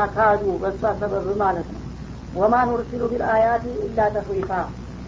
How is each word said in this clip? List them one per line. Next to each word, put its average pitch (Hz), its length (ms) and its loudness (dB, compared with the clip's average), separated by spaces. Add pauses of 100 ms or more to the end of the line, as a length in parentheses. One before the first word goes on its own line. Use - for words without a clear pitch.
ካዱ 208 360 4 (120)
በእሷ 190 260 -4 (140)
ሰበብ 196 300 -2 (100)
ማለት 185 320 0
ነው። - 140 -10 (520)
ወማ 208 200 4 (100)
ኑርሲሉ 240 440 -2
ቢልአያቲ 226 580 2 (140)
ኢላ 214 300 2
ተኽዊፋ 196 400 -2 (580)